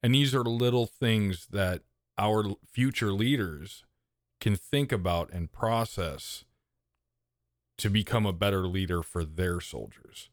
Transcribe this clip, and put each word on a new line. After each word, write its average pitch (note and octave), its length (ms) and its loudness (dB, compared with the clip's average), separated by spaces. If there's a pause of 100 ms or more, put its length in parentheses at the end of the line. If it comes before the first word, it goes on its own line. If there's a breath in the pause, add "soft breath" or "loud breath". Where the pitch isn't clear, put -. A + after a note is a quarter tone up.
And A#2+ 120 6
these C#3 200 4
are B2 100 2
little A#2 420 2
things G#2 640 0
that F#2 320 0 (360)
our G#2+ 260 2
l-, G2+ 140 -4 (120)
future A#2+ 420 0
leaders G2 720 -2 (580)
can G#2 140 2
think C#3 360 -2
about F2 400 0
and E2+ 180 -4
process A2 960 -4 (1300)
to G#2+ 100 -2
become G#2+ 380 2
a G2 80 0
better F#2+ 320 0
leader F2+ 360 -2
for E2+ 220 -4
their F2 360 -2
soldiers. - 720 -14